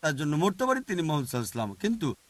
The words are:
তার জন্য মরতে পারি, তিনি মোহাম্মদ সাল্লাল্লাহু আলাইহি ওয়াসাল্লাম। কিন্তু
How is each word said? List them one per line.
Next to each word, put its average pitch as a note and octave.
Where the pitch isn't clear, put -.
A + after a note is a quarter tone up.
তার D#3
জন্য D3+
মরতে F#3+
পারি, C4
তিনি F3+
মোহাম্মদ D3+
সাল্লাল্লাহু A#2
আলাইহি G2
ওয়াসাল্লাম। -
কিন্তু G#3